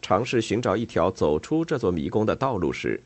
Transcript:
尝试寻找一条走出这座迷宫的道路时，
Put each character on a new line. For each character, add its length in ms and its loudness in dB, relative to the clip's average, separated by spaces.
尝 240 2
试 160 0
寻 200 0
找 140 0
一 120 -2
条 240 2
走 280 2
出 260 -2
这 140 -2
座 140 0
迷 160 -2
宫 160 0
的 100 2
道 220 -2
路 160 0
时， 340 -4